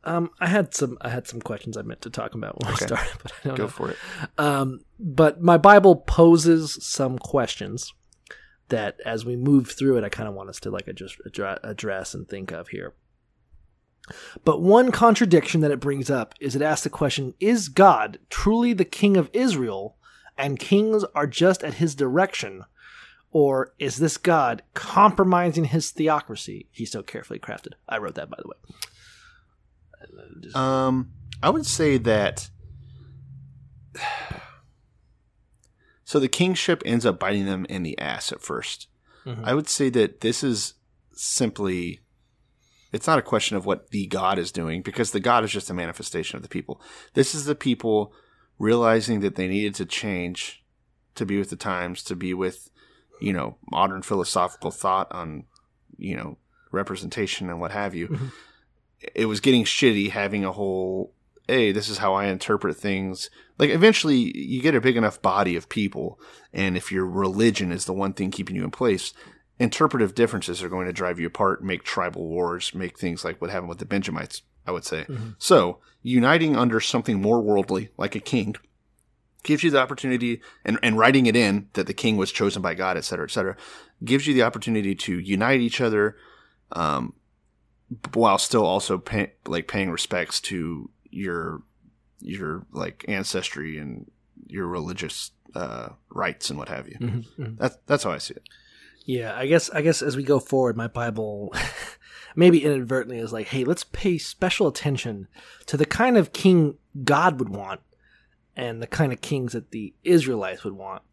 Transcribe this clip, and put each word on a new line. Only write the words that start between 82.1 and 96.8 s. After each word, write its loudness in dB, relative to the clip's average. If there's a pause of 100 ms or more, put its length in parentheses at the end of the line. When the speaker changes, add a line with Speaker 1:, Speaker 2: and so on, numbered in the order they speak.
Speaker 2:
was 0
chosen 0
by -2
God, -2
et -8
cetera, -6
et -10
cetera, -4 (480)
gives 2
you 2
the 6
opportunity 0
to -4
unite 2
each -2
other, 0 (560)
um, -2 (760)
b-, -14
while 4
still 2
also 0
pay-, -4 (140)
like, -4
paying -2
respects -4
to -8 (220)
your, -8 (580)
your, -8
like, -10
ancestry -6
and -12 (360)
your -8
religious, -8 (220)
uh, -8 (220)
rites -6
and -8
what -12
have -12